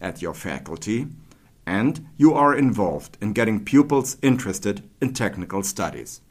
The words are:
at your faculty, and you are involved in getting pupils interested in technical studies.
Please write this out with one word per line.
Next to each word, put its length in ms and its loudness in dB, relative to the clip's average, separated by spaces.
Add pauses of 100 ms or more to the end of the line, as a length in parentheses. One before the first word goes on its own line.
at 200 -8
your 120 -6
faculty, 760 -6 (580)
and 400 -2 (120)
you 160 8
are 200 6
involved 680 0
in 100 -2
getting 320 0
pupils 580 4
interested 600 0 (180)
in 120 -2
technical 500 -4
studies. 680 -8